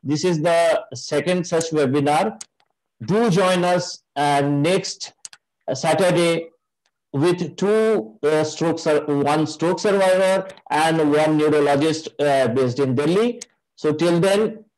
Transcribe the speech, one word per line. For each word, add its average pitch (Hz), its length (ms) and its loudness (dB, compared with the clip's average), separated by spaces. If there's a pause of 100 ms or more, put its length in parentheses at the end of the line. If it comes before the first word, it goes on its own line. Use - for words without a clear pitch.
This 143 220 -4
is 175 160 0
the 165 440 2 (100)
second 165 520 -4
such 165 260 -2
webinar. 147 680 0 (640)
Do 220 240 2
join 180 360 2
us, 180 380 -2 (140)
uh, 143 240 2
next 143 720 -2 (640)
Saturday 165 760 0 (640)
with 175 440 -2
two, 220 680 0
uh, 156 220 0
stroke 160 340 -4
sur-, 151 280 0
one 147 400 0
stroke 170 340 -4
survivor 190 680 2 (240)
and 160 400 2
one 151 280 2
neurologist, 147 720 2 (120)
uh, 135 280 2
based 123 300 -2
in 131 160 0
Delhi. 190 460 0 (360)
So 151 180 -2
till 170 260 2
then 202 440 0 (140)